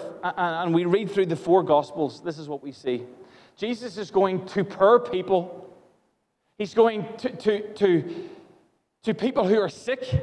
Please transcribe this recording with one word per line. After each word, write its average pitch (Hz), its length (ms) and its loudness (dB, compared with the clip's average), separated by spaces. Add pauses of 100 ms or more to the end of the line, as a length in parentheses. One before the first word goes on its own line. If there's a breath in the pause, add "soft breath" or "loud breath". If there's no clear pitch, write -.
(220)
a-, 180 60 -4
a-, 175 340 -2
and 175 100 0
we 170 120 2
read 190 260 0
through 196 160 0
the 165 80 -4
four 170 300 4
Gospels, 147 580 0
this 165 160 -8
is 156 100 -14
what 143 140 -10
we 143 80 -12
see. 123 320 -4 (540 loud breath)
Jesus 226 420 -6
is 202 120 -10
going 185 360 2
to 196 160 -2
poor 214 380 6
people. 185 760 -4 (840)
He's 208 160 -8
going 226 340 2 (100)
to, 254 120 -4
to, 208 440 -2
to, - 540 0 (760 loud breath)
to 220 120 -2
people 247 340 0
who 214 120 4
are 190 80 0
sick. - 360 -6 (180)